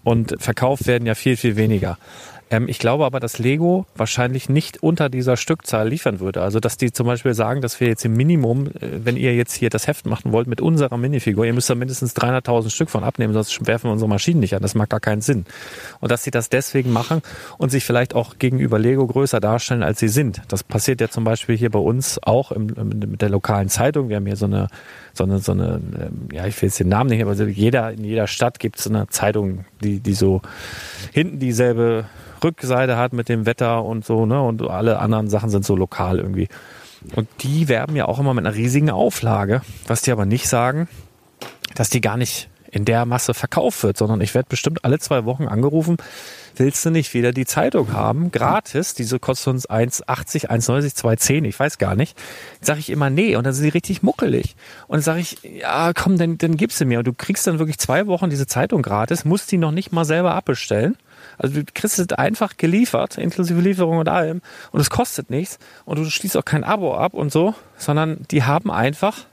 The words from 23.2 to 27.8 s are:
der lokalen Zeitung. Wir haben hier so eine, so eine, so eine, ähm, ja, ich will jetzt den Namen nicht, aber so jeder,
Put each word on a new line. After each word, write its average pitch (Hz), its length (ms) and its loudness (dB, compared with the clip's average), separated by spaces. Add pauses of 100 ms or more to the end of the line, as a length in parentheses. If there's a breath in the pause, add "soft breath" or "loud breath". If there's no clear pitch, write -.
der 104 60 2
lokalen 98 400 0
Zeitung. 139 400 0
Wir 104 80 -2
haben 101 100 -2
hier 101 100 -2
so 101 100 0
eine, 101 220 0 (460 loud breath)
so - 100 0
eine, 98 160 2
so 95 100 -2
eine, 87 300 0 (180)
ähm, - 340 -8
ja, 85 140 -6
ich 101 160 -4
will - 60 2
jetzt - 100 -2
den 90 120 2
Namen 120 200 4
nicht, 113 120 2
aber 101 120 0
so 104 100 0
jeder, 110 460 2